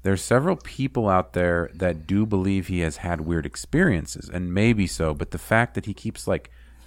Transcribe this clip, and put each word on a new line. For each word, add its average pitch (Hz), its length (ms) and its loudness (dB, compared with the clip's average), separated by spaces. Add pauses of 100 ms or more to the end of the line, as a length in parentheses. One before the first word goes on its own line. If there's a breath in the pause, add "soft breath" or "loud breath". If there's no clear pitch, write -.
There's 98 180 2
several 160 360 2
people 135 520 -2
out 92 240 2
there 87 420 2
that 82 320 -2
do 104 200 2
believe 95 400 0
he 90 140 -2
has 80 180 -2
had 85 240 -4
weird 80 240 -2
experiences, - 800 0
and 90 240 -4
maybe 104 340 4
so, 78 280 0
but 78 160 -6
the - 80 -8
fact 113 360 0
that 98 120 -4
he 101 80 -6
keeps, - 340 -8
like, 87 220 -2 (360 soft breath)